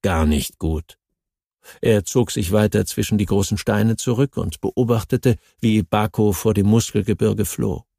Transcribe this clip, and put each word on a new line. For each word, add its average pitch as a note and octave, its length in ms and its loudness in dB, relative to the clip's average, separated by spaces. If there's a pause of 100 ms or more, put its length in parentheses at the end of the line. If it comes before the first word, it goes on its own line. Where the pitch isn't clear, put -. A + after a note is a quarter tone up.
Gar E2 240 0
nicht D2+ 320 -2
gut. D#2+ 400 -6 (800)
Er G#2+ 240 2
zog - 260 0
sich F#2+ 220 -4
weiter G#2 340 2
zwischen - 320 -2
die G2 80 0
großen G2+ 320 0
Steine G#2+ 380 0
zurück B2+ 400 -2
und - 240 -6
beobachtete, A#2+ 760 0 (240)
wie G#2+ 220 2
Bako G#2+ 500 0
vor - 220 0
dem G2 120 2
Muskelgebirge G#2+ 800 0
floh. G#2 400 -4 (140)